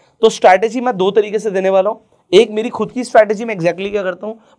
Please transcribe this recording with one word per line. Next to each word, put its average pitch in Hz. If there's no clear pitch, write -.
तो 226
स्ट्रैटेजी 214
मैं 240
दो 185
तरीके 208
से 208
देने 185
वाला 190
हूँ, 226
एक 214
मेरी 220
खुद 214
की 247
स्ट्रैटेजी, 214
मैं 226
exactly 175
क्या 202
करता 185
हूँ, 220